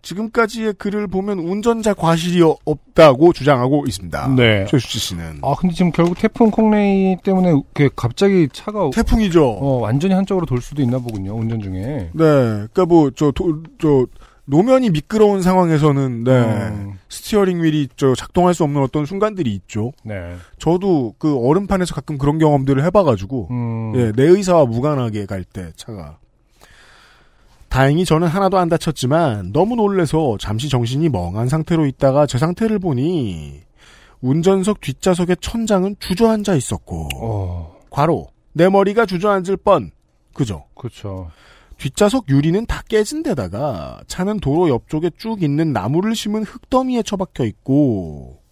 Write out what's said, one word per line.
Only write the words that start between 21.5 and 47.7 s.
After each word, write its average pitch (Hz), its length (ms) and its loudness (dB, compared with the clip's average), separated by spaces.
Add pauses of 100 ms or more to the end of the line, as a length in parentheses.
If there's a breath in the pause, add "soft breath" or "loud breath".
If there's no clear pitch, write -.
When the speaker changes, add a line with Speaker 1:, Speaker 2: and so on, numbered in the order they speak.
Speaker 1:
가끔 151 220 -8
그런 143 220 0
경험들을 139 460 2
해봐가지고, 131 680 0
Speaker 2:
음. 113 460 -6
Speaker 1:
예, 117 160 0
내 120 100 2
의사와 180 420 4
무관하게 117 640 -2
갈 95 180 -8
때 87 320 -14
차가. 80 400 -16 (1500 soft breath)
다행히 143 380 2
저는 165 220 0
하나도 190 280 0
안 175 140 0
다쳤지만 127 840 -2
너무 208 240 0
놀래서 160 640 0
잠시 117 300 -4
정신이 131 400 0
멍한 104 400 -4
상태로 160 340 0
있다가 139 420 2
제 123 120 -4
상태를 196 400 -2
보니 120 840 -4 (600 soft breath)
운전석 185 580 0
뒷좌석의 180 600 -2
천장은 208 560 -2
주저앉아 208 560 0
있었고, 87 540 -6 (120)
Speaker 2:
어. 92 560 -6 (140)
Speaker 1:
괄호, 139 380 -2 (260)
내 175 160 4
머리가 196 340 2
주저앉을 190 540 -2
뻔. 143 320 2 (420)
그죠? 101 320 -6 (100)
Speaker 2:
그쵸. 95 560 -12 (460 soft breath)
Speaker 1:
뒷좌석 202 540 0
유리는 160 360 2
다 - 220 -6
깨진 220 340 -2
데다가 98 880 -6
차는 196 320 -4
도로 156 300 0
옆쪽에 151 480 -2
쭉 220 240 -6
있는 151 320 0
나무를 160 420 -2
심은 214 280 -4
흙더미에 254 580 -2
처박혀 185 420 -6
있고. 98 960 -2 (120)